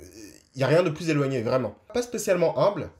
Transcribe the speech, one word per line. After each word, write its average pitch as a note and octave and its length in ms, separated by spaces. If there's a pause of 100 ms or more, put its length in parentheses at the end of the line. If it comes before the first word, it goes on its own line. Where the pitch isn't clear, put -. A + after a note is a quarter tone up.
euh, D2 40 (500)
y B2+ 80
a C3 60
rien D#3+ 140
de F3+ 80
plus D#3+ 200
éloigné, C3+ 320
vraiment. A#2+ 320 (180)
Pas A#3+ 100
spécialement F3+ 560
humble, E3+ 300 (120)